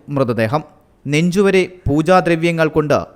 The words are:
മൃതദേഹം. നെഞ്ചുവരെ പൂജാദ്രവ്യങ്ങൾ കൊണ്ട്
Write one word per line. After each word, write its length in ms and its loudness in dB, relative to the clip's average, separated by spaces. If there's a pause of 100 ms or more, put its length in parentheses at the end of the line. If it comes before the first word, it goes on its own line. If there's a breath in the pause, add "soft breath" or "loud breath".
(160)
മൃതദേഹം. 480 -2 (500)
നെഞ്ചുവരെ 500 2 (240)
പൂജാദ്രവ്യങ്ങൾ 880 0
കൊണ്ട് 200 0 (180)